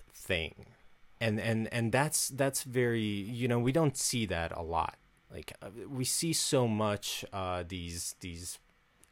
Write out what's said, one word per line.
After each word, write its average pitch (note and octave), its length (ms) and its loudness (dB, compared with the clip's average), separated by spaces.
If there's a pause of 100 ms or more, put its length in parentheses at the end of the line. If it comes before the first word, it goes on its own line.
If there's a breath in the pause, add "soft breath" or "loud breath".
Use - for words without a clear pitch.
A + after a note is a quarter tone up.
(120)
thing. E2+ 540 -2 (540)
And, A2 200 2
and, A2 320 0
and A#2 180 2
that's, C#3 380 2
that's C3+ 340 0
very, A#2+ 400 2
you G#2+ 460 -2
know, A#2+ 100 4
we A#2+ 140 4
don't D3+ 240 4
see A2+ 300 0
that E2+ 300 0
a E2+ 60 -6
lot. E2 340 0 (320)
Like, - 320 -12
uh, G2 100 -12 (180)
we C3 160 -2
see E3 280 0
so C3 360 4
much, G#2+ 640 0
uh, F2+ 340 -2
these, E2+ 540 -6
these F2 400 -10 (520)